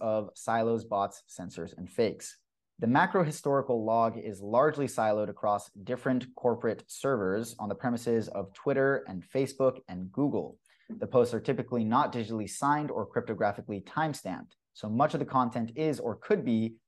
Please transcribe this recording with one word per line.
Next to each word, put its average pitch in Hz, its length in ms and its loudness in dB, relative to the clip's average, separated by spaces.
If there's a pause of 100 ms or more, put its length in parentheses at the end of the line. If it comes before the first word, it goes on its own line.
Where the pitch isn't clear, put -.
of 110 320 0
silos, 113 520 0
bots, 101 420 -2
censors, - 500 -12
and 185 100 -12
fakes. - 480 -2 (440)
The 113 80 0
macro 175 360 4
historical 139 600 0
log 113 320 2
is 101 240 -8
largely 135 460 2
siloed 107 420 2
across 104 400 -2 (140)
different 123 420 -2 (100)
corporate 113 520 0
servers 113 720 -2
on 104 100 -4
the 101 60 -4
premises 120 540 0
of 196 240 -8
Twitter 135 540 2
and 92 160 -8
Facebook 135 540 0 (100)
and 92 240 -8
Google. 120 460 0 (320)
The - 160 -6
posts 120 300 4
are 107 40 -2
typically 120 440 -2
not 120 280 2
digitally 110 380 -4
signed 147 400 0
or 104 180 -4
cryptographically 104 760 -2
timestamped, 135 680 -6 (200)
so - 160 -8
much 135 240 4
of 151 60 -2
the 135 80 -2
content 120 480 0
is 151 240 0
or 117 160 -4
could 190 280 0
be 113 300 2 (140)